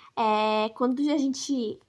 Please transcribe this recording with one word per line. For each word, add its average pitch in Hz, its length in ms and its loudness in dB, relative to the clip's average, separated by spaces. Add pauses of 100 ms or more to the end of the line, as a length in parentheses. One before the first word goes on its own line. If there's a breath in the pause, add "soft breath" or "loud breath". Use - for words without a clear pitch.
(160 loud breath)
É, 214 540 2
quando 254 300 0
a 294 160 2
gente 262 600 -2 (100)